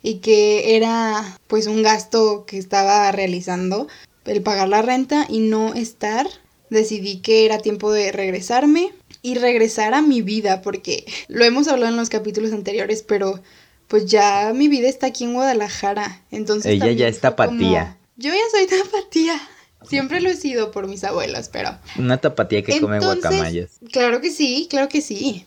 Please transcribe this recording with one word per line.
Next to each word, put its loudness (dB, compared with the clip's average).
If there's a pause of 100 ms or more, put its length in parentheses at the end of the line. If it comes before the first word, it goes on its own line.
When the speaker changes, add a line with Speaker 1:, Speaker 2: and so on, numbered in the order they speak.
Speaker 1:
y -4
que 4
era, 0
pues, 0
un 0
gasto 2
que -10
estaba 2
realizando -4 (380)
el -2
pagar 0
la 4
renta 0
y -2
no 0
estar, -4 (420)
decidí -2
que 6
era 2
tiempo -2
de 0
regresarme 0 (300)
y -4
regresar 2
a 4
mi 4
vida, -2
porque -6 (220)
lo 0
hemos 2
hablado 0
en -2
los -4
capítulos -4
anteriores, -4
pero -2 (480)
pues 2
ya 2
mi 4
vida 2
está -2
aquí -6
en -4
Guadalajara, -2
entonces -2
Speaker 2:
Ella 2
Speaker 1:
también 2
Speaker 2:
ya 2
es -4
Speaker 1:
fue 4
como -4
Speaker 2:
tapatía. 0 (200)
Speaker 1:
Yo -4
ya 0 (120)
soy 4
tapatía, 0 (480)
siempre -2
lo 2
he -2
sido -2
por -6
mis -10
abuelos, -4
pero -4 (300)
Speaker 2:
Una 2
tapatía -2
que 0
come 0
Speaker 1:
entonces, 0
Speaker 2:
guacamayas. -2 (220)
Speaker 1:
claro 0
que -4
sí, -2
claro 0
que 0
sí. -6